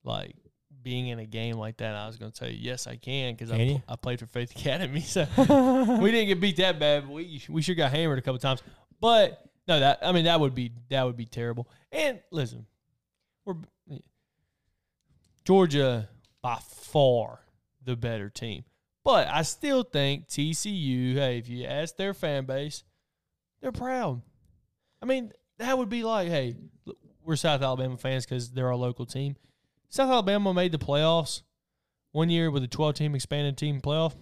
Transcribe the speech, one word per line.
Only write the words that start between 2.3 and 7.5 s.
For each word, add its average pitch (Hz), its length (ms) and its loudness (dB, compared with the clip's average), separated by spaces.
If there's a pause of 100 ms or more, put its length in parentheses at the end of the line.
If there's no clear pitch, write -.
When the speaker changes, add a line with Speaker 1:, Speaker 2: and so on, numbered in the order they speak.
Speaker 1:
tell 120 180 -12
you, 113 80 -10
"Yes, 120 300 -8
I 120 80 -12
can," 127 420 -6
'cause 117 140 -10
I 113 60 -2
Speaker 2:
Can 120 100 2
Speaker 1:
pl-, 143 80 0
Speaker 2:
you? 131 120 -4
Speaker 1:
I 117 100 -8
played 123 220 -6
for 117 60 -12
Faith 120 260 -8
Academy, 147 500 -4
<laughs> - 140 -8
so 160 160 2
Speaker 2:
<laughs> 254 720 6
Speaker 1:
we 202 100 6
didn't 220 160 4
get 185 140 2
beat 190 160 2
that 185 220 2
bad, 147 260 4
but 139 80 -12
we, 160 360 -12
we 156 120 0